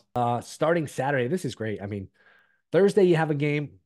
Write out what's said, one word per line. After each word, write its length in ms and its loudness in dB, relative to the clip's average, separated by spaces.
Uh, 280 0
starting 440 0
Saturday, 420 -2
this 180 -4
is 80 -6
great. 280 -6
I 40 -8
mean, 220 -8
Thursday 320 4
you 120 6
have 140 0
a 40 2
game, 360 -2